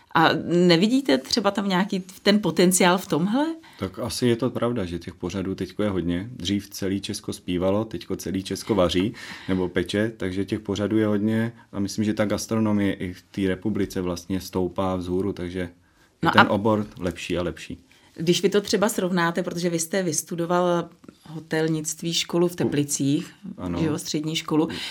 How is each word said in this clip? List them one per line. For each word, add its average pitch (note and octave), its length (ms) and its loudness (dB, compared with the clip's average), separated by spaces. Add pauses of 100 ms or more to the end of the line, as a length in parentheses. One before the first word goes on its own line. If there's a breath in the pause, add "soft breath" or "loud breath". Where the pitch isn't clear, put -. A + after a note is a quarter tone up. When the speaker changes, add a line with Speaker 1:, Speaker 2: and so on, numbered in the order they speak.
(140)
Speaker 1:
A D#3+ 140 6 (380)
nevidíte A3+ 520 4
třeba G3+ 320 -2
tam G3 180 -2
nějaký F#3+ 360 0 (180)
ten G#3 180 6
potenciál F#3 580 4
v F#3+ 80 -10
tomhle? G#3 400 2 (320 loud breath)
Speaker 2:
Tak F#2+ 200 -6
asi B2 280 -2
je A#2 100 4
to B2 140 0
pravda, A#2+ 340 -2
že F2 140 -4
těch F2 160 -12
pořadů F#2 400 -4
teďko F#2 280 -4
je G#2 60 2
hodně. F2+ 440 -2
Dřív G2+ 380 -2
celý G2 300 -4
Česko - 320 -8
zpívalo, F#2+ 520 0
teďko F#2+ 320 -8
celý F#2 260 -4
Česko G2 320 -4
vaří F#2 400 2 (340 loud breath)
nebo F#2 200 0
peče, G2+ 480 0
takže F#2+ 280 -4
těch G#2 160 -4
pořadů G2+ 380 0
je A2 80 4
hodně A2 460 0 (200 loud breath)
a G2 80 -6
myslím, G2+ 240 -2
že G#2 100 2
ta G#2+ 100 0
gastronomie G#2 680 0
i F#2 200 -6
v - 180 -18
té - 180 -6
republice F#2+ 520 -2
vlastně F2+ 400 -4
stoupá F#2 560 -2
vzhůru, F#2 360 -2
takže F2 260 -8
je F2 100 -4 (540 soft breath)
Speaker 1:
No E3 80 2
Speaker 2:
ten - 100 8
Speaker 1:
a - 100 6
Speaker 2:
obor G#2+ 360 2 (120)
lepší F2 400 -4
a F2 40 0
lepší. E2 360 -8 (360 soft breath)
Speaker 1:
Když E3+ 280 0
vy G3+ 60 4
to G3+ 120 2
třeba G#3 280 0
srovnáte, F3+ 540 0
protože F3 280 -4
vy E3+ 80 0
jste F#3+ 240 -2
vystudoval F3 840 0 (520)
hotelnictví D#3+ 760 -2
školu F3 340 2
v F3 80 -10
Teplicích, C#3+ 760 0 (260)
Speaker 2:
Ano. F3 220 -4
Speaker 1:
že E3 60 2
jo, D#3 120 0
střední D#3 380 -4
školu. D#3 320 2 (220 loud breath)